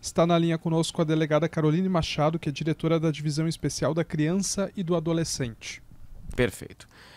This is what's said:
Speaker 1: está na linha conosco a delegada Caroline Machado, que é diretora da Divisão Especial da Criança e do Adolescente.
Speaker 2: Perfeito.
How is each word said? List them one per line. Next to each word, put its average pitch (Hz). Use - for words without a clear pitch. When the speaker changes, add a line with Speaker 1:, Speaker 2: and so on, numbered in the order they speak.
Speaker 1:
está -
na 170
linha 165
conosco 165
a 165
delegada 156
Caroline 160
Machado, 160
que 156
é -
diretora 160
da 160
Divisão 151
Especial 147
da 165
Criança 185
e 202
do 170
Adolescente. 160
Speaker 2:
Perfeito. -